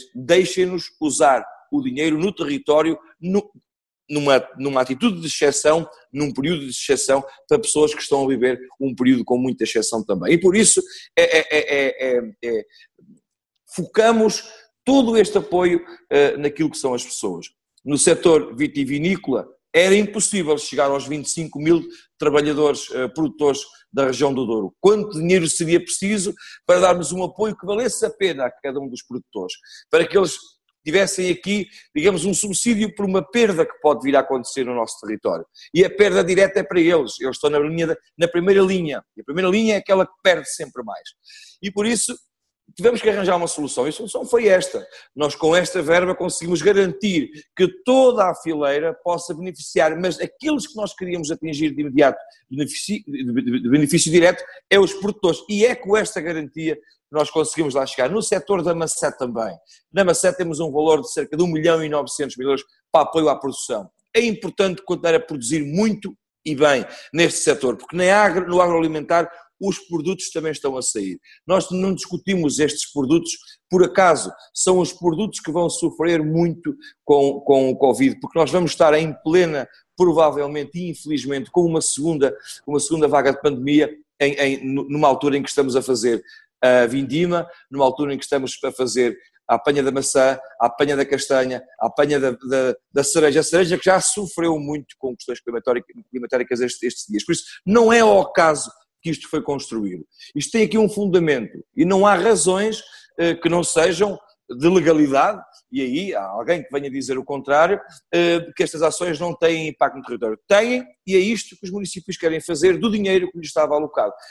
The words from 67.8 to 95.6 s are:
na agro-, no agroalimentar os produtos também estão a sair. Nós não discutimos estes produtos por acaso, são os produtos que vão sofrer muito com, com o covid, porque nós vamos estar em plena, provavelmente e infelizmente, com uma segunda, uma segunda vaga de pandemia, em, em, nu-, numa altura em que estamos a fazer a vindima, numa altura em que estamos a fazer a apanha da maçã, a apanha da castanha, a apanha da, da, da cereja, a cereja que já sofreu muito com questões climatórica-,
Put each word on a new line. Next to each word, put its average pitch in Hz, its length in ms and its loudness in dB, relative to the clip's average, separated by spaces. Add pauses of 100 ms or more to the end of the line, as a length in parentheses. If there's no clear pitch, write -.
na 180 160 2
agro-, 190 360 2
no 180 120 2
agroalimentar 165 720 0 (300)
os 190 180 -4
produtos 170 520 -6
também 156 220 -6
estão 139 240 -6
a 127 60 -6
sair. 95 360 -6 (280)
Nós 180 240 0
não 185 240 -2
discutimos 165 640 -4
estes 147 340 -2
produtos 147 400 0 (360)
por 180 140 4
acaso, 180 500 2 (220)
são 185 240 2
os 175 140 0
produtos 170 480 -4
que - 100 -10
vão 170 180 0
sofrer 165 540 -2
muito 156 520 -2 (300)
com, 139 360 2
com 135 300 4
o 127 60 -2
covid, 131 440 2
porque - 180 -8
nós 156 120 2
vamos 175 200 0
estar 156 240 4
em 156 200 0 (100)
plena, 160 420 2 (300)
provavelmente 147 840 2
e 175 120 -8
infelizmente, 139 600 -6
com 180 120 2
uma 165 180 2
segunda, 143 560 -2 (300)
uma 147 120 0
segunda 151 300 0
vaga 135 240 2
de 135 80 -4
pandemia, 143 500 2 (300)
em, 143 140 2
em, 135 300 -2
nu-, 135 240 -4
numa 147 200 2
altura 135 280 2
em 139 60 -2
que 135 60 -8
estamos 135 260 0
a 131 80 0
fazer 117 400 0 (400)
a 123 240 6
vindima, 156 600 -2 (220)
numa 135 140 0
altura 139 300 0
em 131 40 -6
que - 60 -16
estamos 131 400 -4
a 135 60 4
fazer 120 460 0 (320)
a 120 60 2
apanha 143 280 2
da 131 100 0
maçã, 135 460 2 (220)
a 117 60 2
apanha 143 300 0
da 135 100 0
castanha, 131 560 -2 (180)
a 110 60 -2
apanha 147 320 0
da, 131 140 0
da, 131 420 -2 (180)
da - 120 0
cereja, 156 360 4
a - 40 4
cereja 170 340 0
que - 60 -8
já 185 160 4
sofreu 170 580 -4
muito 147 400 -10
com 127 160 -8
questões - 260 -12
climatórica-, 120 460 -4 (240)